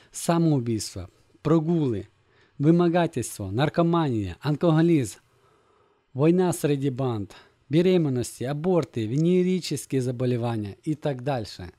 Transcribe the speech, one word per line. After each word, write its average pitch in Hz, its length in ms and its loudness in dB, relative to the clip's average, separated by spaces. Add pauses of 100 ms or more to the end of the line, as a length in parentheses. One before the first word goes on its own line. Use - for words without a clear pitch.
(100)
самоубийство, 123 960 0 (340)
прогулы, 151 640 0 (500)
вымогательство, 160 920 2
наркомания, 139 920 0
алкоголизм, 156 800 2 (920)
война 170 400 2
среди 143 380 -2
банд, 120 460 -4 (320)
беременности, 156 720 2
аборты, 147 640 -2
венерические 165 920 0
заболевания 120 840 -2
и 156 140 -4
так 131 260 -6
дальше. 117 560 -6